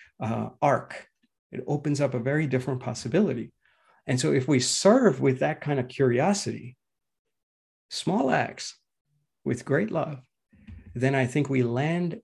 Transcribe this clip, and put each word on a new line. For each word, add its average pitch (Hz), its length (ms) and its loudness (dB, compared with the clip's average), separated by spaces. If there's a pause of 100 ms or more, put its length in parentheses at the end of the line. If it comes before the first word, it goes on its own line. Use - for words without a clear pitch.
(220)
uh, 113 280 -4 (120)
arc. - 460 0 (440)
It - 140 -8
opens 143 360 -2
up 131 120 0
a 127 60 -2
very 143 260 0
different 127 360 -2
possibility. 123 720 -2 (540)
And 127 140 0
so 151 140 2
if 131 140 0
we 143 120 4
serve 196 640 4
with 131 180 2
that 151 220 -2
kind 143 180 -2
of 127 80 -4
curiosity, 123 920 0 (1120)
small 233 420 -2
acts - 460 -4 (640)
with 127 220 -4
great 190 260 0
love, 156 280 -4 (720)
then 131 220 0
I 131 100 2
think 143 240 0
we 131 140 2
land 160 600 -2